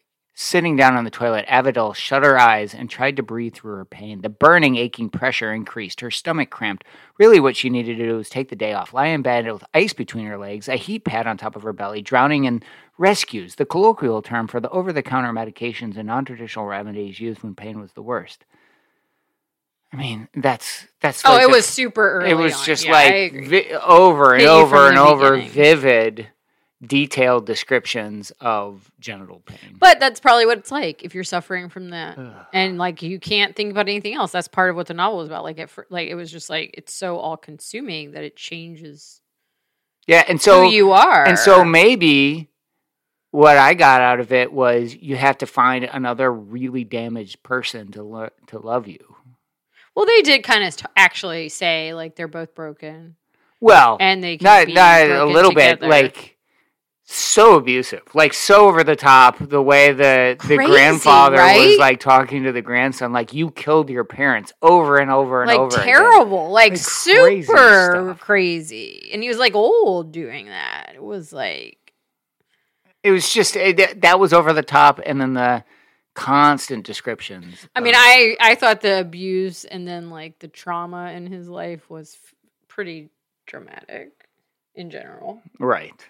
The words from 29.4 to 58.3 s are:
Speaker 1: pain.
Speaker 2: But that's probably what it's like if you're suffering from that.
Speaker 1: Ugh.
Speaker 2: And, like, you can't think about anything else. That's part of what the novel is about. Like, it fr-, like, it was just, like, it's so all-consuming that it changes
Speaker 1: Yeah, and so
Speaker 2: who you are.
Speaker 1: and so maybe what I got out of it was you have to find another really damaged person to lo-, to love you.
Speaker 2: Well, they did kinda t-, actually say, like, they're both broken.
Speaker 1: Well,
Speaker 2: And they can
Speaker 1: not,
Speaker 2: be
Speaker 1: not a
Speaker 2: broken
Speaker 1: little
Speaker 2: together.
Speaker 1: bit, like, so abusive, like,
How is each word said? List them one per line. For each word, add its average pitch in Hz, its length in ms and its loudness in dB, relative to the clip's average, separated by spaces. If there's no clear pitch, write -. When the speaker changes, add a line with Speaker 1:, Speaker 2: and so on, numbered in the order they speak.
Speaker 1:
pain. - 340 -20
Speaker 2:
But 359 180 6
that's 269 220 -4
probably 240 240 2
what 233 140 0
it's - 120 -20
like 269 320 -10
if 175 120 -20
you're 180 100 -12
suffering 180 460 -10
from 180 200 -20
that. 170 280 -16
Speaker 1:
Ugh. 123 340 -20
Speaker 2:
And, 190 240 -4
like, 175 260 -8
you 180 160 -12
can't 202 380 -4
think 208 140 -8
about 202 180 -6
anything 208 240 -8
else. 240 180 -6
That's 175 160 -8
part 185 220 -2
of 170 80 -6
what 175 100 -10
the 180 60 -14
novel 180 300 -6
is 151 60 -14
about. 156 140 -14
Like, 156 160 -16
it 160 120 -18
fr-, - 180 -20
like, 175 220 -10
it 175 40 -12
was 170 160 -16
just, 165 200 -20
like, 160 240 -10
it's - 180 -20
so 175 260 -10
all-consuming 156 920 -14
that 151 120 -16
it - 120 -18
changes 165 840 -20
Speaker 1:
Yeah, 160 220 4
and 175 120 -2
so 185 240 8
Speaker 2:
who 220 60 4
you 202 220 4
are. 190 320 4
Speaker 1:
and 180 140 2
so 190 260 6
maybe 165 840 2
what 147 260 6
I 139 160 6
got 139 300 2
out 123 180 0
of 120 100 -10
it 123 220 -2
was 120 420 -2
you 139 220 -12
have 135 220 0
to 135 80 -10
find 127 380 -2
another 127 460 -6
really 123 540 -10
damaged 113 580 -12
person 117 500 -12
to 107 100 -20
lo-, 110 260 -18
to 110 100 -18
love 113 280 -8
you. - 300 -20
Speaker 2:
Well, 403 100 -2
they 453 160 4
did 285 240 0
kinda 208 280 -2
t-, - 120 -18
actually 170 540 -2
say, 160 460 -6
like, 165 220 -16
they're 170 120 -12
both 160 260 -16
broken. 160 640 -20
Speaker 1:
Well, 147 380 6
Speaker 2:
And 190 240 -2
they 170 140 -10
can 165 80 -6
Speaker 1:
not, 196 220 6
Speaker 2:
be 170 80 -4
Speaker 1:
not 170 260 6
a 156 80 4
Speaker 2:
broken 143 240 0
Speaker 1:
little 175 200 6
Speaker 2:
together. 135 280 2
Speaker 1:
bit, 160 80 -4
like, 143 460 0
so - 460 4
abusive, 127 480 -4
like, 151 200 2